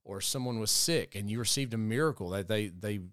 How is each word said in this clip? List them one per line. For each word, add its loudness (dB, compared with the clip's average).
or -10
someone 0
was 0
sick 2
and -4
you 0
received 0
a 0
miracle 0
that -2
they, 2
they, -4